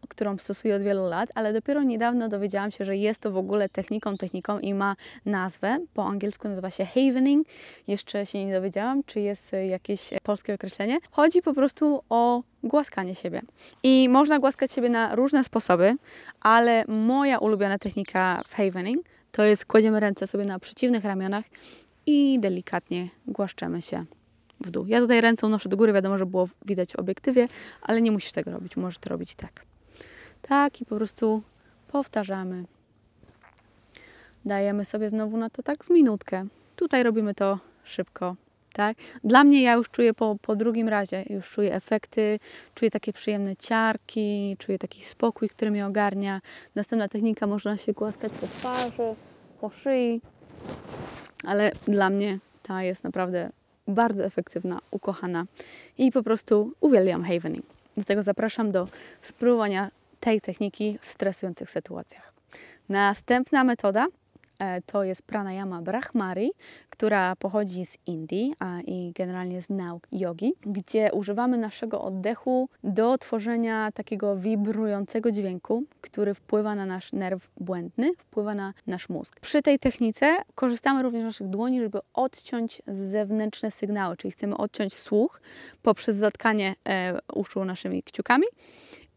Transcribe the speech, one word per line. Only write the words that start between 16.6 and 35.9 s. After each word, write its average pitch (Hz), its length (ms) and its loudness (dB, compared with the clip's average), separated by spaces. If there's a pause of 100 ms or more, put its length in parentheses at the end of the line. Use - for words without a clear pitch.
moja 247 500 2
ulubiona 202 400 2
technika 185 680 -2
w - 60 -20
havening 196 520 -2 (260)
to 220 120 2
jest, 214 200 6
kładziemy 220 360 6
ręce 202 260 0
sobie 202 180 -4
na 196 140 -6
przeciwnych 240 460 0
ramionach 196 400 -2 (640)
i 285 340 4
delikatnie 180 680 -2 (180)
głaszczemy 175 560 -4
się 170 220 -8 (560)
w 180 100 -10
dół. 175 160 -4
Ja 220 140 4
tutaj 240 200 6
ręce 226 260 4
unoszę 214 220 0
do 196 80 0
góry, 214 160 6
wiadomo, 196 260 2
że 190 80 0
było 180 220 0 (180)
widać 185 260 -2
w - 40 -12
obiektywie, 240 520 2 (340)
ale 226 200 2
nie 226 80 4
musisz 208 220 -2
tego 170 180 -6
robić, 180 260 -10
możesz 180 220 -4
to 185 120 -10
robić 175 240 -8
tak. - 300 -18 (800)
Tak, 285 380 2
i 247 40 -10
po 214 120 -6
prostu 220 460 -2 (460)
powtarzamy. 190 760 -4 (1800)
Dajemy 202 400 0
sobie 214 260 -4
znowu 214 260 -2
na 226 140 -4
to - 120 -12
tak 294 220 -6
z - 60 0